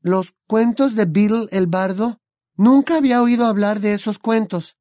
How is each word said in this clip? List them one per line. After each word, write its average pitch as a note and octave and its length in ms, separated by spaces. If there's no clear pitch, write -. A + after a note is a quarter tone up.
los F3+ 340
cuentos A#3 480
de G#3+ 100
Beedle G#3 460
el F#3 160
bardo, F#3+ 520
nunca C#4 400
había B3+ 260
oído A#3+ 240
hablar G#3 340
de G#3 120
esos G#3 260
cuentos. A3 640